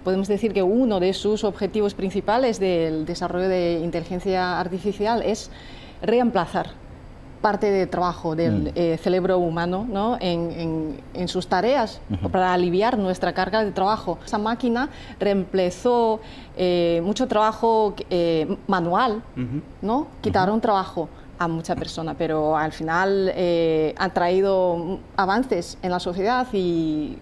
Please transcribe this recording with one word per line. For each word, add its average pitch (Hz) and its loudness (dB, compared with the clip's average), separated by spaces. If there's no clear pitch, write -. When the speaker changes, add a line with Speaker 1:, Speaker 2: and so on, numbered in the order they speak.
Speaker 1:
podemos 190 0
decir 208 0
que 190 2
uno 214 4
de 180 2
sus 208 0
objetivos 202 0
principales 202 0
del 165 0
desarrollo 175 -2
de 175 2
inteligencia 180 -2
artificial 196 -2
es - -2
reemplazar 196 2
parte 208 2
del 190 4
trabajo 175 -2
del, 160 2
Speaker 2:
Mm. 151 -2
Speaker 1:
eh, 165 2
cerebro 185 2
humano, 175 0
¿no? 208 0
en, 170 -2
en, 160 -4
en 180 -4
sus 180 -2
tareas 220 0
Speaker 2:
Ujú. - -2
Speaker 1:
para 185 2
aliviar 180 2
nuestra 185 0
carga 185 0
de 202 -2
trabajo. 190 0
Esa 220 -2
máquina 233 0
reemplazó, 202 2
eh, 170 4
mucho 214 0
trabajo, 214 4
eh, 170 2
manual, 196 2
Speaker 3:
Ujú. 127 -4
Speaker 1:
¿no? 240 0
Quitaron 202 2
Speaker 2:
Ujú. 226 0
Speaker 1:
trabajo 190 0
a 175 -2
mucha 165 -2
persona, 160 -8
pero 156 0
al 156 0
final, 185 0
eh, 165 2
ha 185 0
traído 180 2
avances 196 0
en 185 0
la 180 0
sociedad 202 -2
y 160 -2